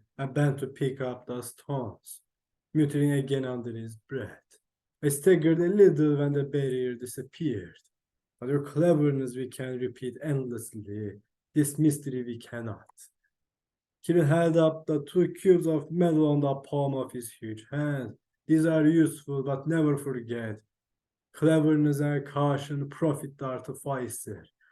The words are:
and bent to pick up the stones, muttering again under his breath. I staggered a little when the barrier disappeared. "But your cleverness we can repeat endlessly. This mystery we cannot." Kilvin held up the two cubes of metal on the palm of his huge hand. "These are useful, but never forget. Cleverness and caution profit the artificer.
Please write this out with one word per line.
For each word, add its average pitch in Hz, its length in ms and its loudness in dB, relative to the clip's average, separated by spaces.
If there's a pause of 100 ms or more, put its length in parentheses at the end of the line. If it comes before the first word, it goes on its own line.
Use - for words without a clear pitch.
(180)
and 135 160 -6
bent 143 240 0
to 131 80 -6
pick 135 340 -4
up 123 260 -8
the 123 160 -8
stones, - 800 -10 (520)
muttering 143 380 2
again 135 320 -2
under 120 280 -6
his 113 240 -12 (120)
breath. - 500 -12 (440)
I 147 80 2
staggered 165 500 4
a 175 80 2
little 156 480 6
when 143 160 0
the 143 120 0
barrier 127 500 -2
disappeared. 120 840 -8 (600)
"But 123 80 -8
your 143 140 0
cleverness 143 760 2
we 127 120 -6
can 127 300 -8
repeat 123 440 -6
endlessly. 107 1000 -6 (320)
This 147 240 0
mystery 143 440 0
we 120 160 -10
cannot." 117 560 -12 (1080)
Kilvin 170 240 2
held 165 300 4
up 160 300 2
the 147 180 -2
two 180 240 0
cubes 170 380 2
of 156 240 -2
metal 160 380 4
on 147 120 2
the 139 140 0
palm 139 400 -4
of 131 180 -6
his 120 200 -12
huge 110 380 -14
hand. 143 460 -6 (300)
"These 160 200 4
are 160 200 4
useful, 147 560 2
but 135 240 -4
never 156 300 2
forget. 117 640 -6 (720)
Cleverness 151 680 4
and 147 260 -2
caution 143 640 -2
profit 143 480 -4
the 139 100 -8
artificer. 127 1000 -8 (240)